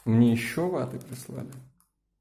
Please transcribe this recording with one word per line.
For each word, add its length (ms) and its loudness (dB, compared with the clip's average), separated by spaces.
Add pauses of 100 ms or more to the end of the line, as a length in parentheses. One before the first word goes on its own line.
Мне 280 6
еще 360 -2
ваты 300 -4
прислали. 520 -14 (720)